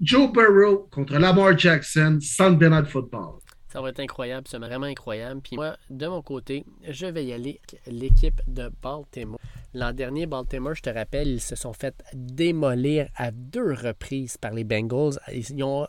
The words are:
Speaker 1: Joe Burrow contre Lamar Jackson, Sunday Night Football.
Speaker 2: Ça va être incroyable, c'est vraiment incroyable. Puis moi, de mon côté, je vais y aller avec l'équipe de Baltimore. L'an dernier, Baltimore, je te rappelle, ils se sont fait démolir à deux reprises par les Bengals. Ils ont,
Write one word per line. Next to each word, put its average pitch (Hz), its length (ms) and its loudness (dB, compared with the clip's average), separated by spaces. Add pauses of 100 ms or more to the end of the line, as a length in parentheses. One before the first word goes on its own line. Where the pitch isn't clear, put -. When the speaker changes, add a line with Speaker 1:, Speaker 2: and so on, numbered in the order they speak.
Speaker 1:
Joe 247 320 4
Burrow 202 580 6
contre 139 260 -4
Lamar 185 400 6
Jackson, 156 640 4
Sunday 165 500 6
Night 151 180 4
Football. 113 520 -8 (320)
Speaker 2:
Ça 135 100 -10
va 131 80 -6
être 131 120 -10
incroyable, 131 460 -8
c'est 120 120 -12
vraiment 120 260 -8
incroyable. 127 560 -10
Puis - 140 -12
moi, 156 220 -8 (120)
de 135 160 -10
mon 175 160 -6
côté, 135 420 -10 (240)
je 156 200 -10
vais 165 180 -6
y 123 80 -8
aller 123 260 -10 (120)
avec - 160 -20
l'équipe 131 600 4
de 123 220 -8 (140)
Baltimore. 127 560 -12 (340)
L'an 123 180 -4
dernier, 135 360 -6
Baltimore, 135 480 -6
je - 80 -14
te 123 80 -4
rappelle, 139 380 -4
ils 120 120 -4
se - 140 -10
sont 117 180 -10
fait - 220 -8 (180)
démolir 139 1040 0
à 120 160 -6
deux 143 420 -4
reprises 120 640 -8
par 110 160 -10
les 113 100 -6
Bengals. 117 540 -2 (160)
Ils 135 300 -8
ont, 139 260 -4